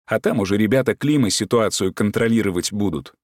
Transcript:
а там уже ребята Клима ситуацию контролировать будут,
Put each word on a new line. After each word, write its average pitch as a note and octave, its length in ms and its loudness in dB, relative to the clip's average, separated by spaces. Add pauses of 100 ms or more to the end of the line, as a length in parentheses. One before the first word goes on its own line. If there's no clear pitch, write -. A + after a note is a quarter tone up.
а A2 120 0
там F#3 200 0
уже G2 180 0
ребята A2 380 2
Клима C#3 340 0
ситуацию G2+ 640 0
контролировать G#2 800 0
будут, F#2+ 420 -4 (100)